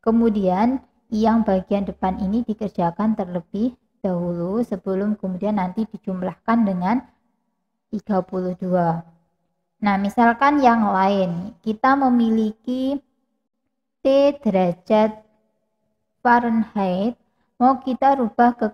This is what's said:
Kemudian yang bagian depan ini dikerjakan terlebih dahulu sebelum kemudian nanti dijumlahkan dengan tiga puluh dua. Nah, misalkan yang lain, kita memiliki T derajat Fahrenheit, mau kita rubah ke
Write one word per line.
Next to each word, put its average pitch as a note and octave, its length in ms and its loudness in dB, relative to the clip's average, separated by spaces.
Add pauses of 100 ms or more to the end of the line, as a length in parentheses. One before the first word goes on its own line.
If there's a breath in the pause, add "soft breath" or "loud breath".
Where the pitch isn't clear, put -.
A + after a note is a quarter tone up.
Kemudian A3 720 2 (320)
yang A3 320 2
bagian G3+ 480 -2
depan F#3 320 -4
ini G#3+ 240 -2
dikerjakan G#3 720 -2
terlebih G3 560 -6 (320)
dahulu F3 560 -2
sebelum G3+ 560 -4
kemudian F#3+ 400 -4
nanti F#3 320 -4
dijumlahkan F#3+ 720 -4
dengan G3 400 0 (880)
tiga G3 320 -4
puluh F#3 320 -6
dua. F3 480 -2 (800)
Nah, G3+ 160 0
misalkan A#3 640 2
yang A3+ 320 4
lain, F#3+ 720 0
kita C4 320 0
memiliki B3 1040 0 (1000)
T - 20 -2 (380)
derajat G#3+ 800 0 (960)
Fahrenheit, A3+ 960 0 (420)
mau B3+ 220 2
kita C4+ 400 0
rubah A#3+ 400 2
ke G#3+ 140 -2